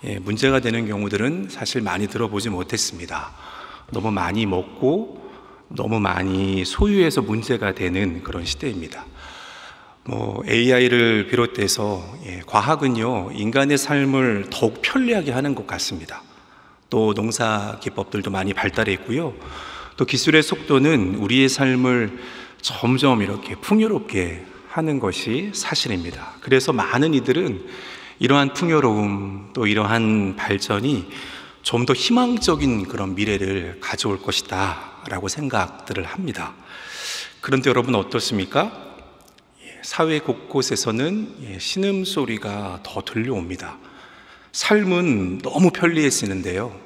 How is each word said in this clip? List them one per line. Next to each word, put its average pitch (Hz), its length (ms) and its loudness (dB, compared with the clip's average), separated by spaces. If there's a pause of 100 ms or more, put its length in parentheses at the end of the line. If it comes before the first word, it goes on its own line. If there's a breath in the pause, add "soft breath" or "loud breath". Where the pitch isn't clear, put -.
예, 101 120 -6
문제가 110 440 2
되는 117 260 0
경우들은 104 640 -2
사실 120 320 -4
많이 98 260 -2
들어보지 107 420 -2
못했습니다. 87 800 -6 (600 loud breath)
너무 107 200 -2
많이 98 340 0
먹고 131 840 -2 (380 loud breath)
너무 110 320 -2
많이 95 640 0
소유해서 185 580 2
문제가 107 520 -2
되는 90 500 -2
그런 87 220 -8
시대입니다. 95 600 -8 (1000 loud breath)
뭐, 107 420 -6
에이아이를 120 800 6
비롯해서, 104 760 0 (240)
예, 90 200 -10
과학은요, 120 880 2
인간의 135 440 2
삶을 135 720 2
더욱 - 320 0
편리하게 220 520 0
하는 139 200 0
것 107 140 -8
같습니다. 90 560 -8 (680 loud breath)
또 110 240 4
농사 107 680 0
기법들도 101 500 -4
많이 95 220 -2
발달했고요. 110 800 0 (640 loud breath)
또 127 80 4
기술의 156 380 6
속도는 135 720 4
우리의 120 340 4
삶을 127 680 2 (440 loud breath)
점점 123 600 4
이렇게 98 340 -4
풍요롭게 110 880 0 (240)
하는 160 300 0
것이 117 540 -2
사실입니다. 90 840 -4
그래서 131 320 4
많은 123 420 2
이들은 131 520 0 (560 loud breath)
이러한 139 320 4
풍요로움, 104 1000 2
또 120 120 0
이러한 104 720 4
발전이 104 720 0 (540 loud breath)
좀 123 240 0
더 135 80 2
희망적인 160 960 2
그런 98 260 -4
미래를 95 640 -2
가져올 - 420 -4
것이다 - 840 -4
라고 101 220 -6
생각들을 107 760 -4
합니다. - 500 -8 (840 loud breath)
그런데 131 300 2
여러분, 123 260 4
어떻습니까? 110 760 0 (920)
예, - 200 -20
사회 160 360 2
곳곳에서는, 135 1200 -2
예, 95 160 -12
신음소리가 120 1200 -2
더 - 220 -8
들려옵니다. 104 720 -4 (720 loud breath)
삶은 175 880 2
너무 170 300 4
편리해지는데요 110 1040 0 (100)